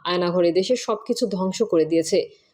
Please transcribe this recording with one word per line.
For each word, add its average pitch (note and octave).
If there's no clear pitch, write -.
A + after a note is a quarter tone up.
আয়নাঘর F3
এদেশে F#3
সবকিছু A3+
ধ্বংস F#3
করে E3+
দিয়েছে। E3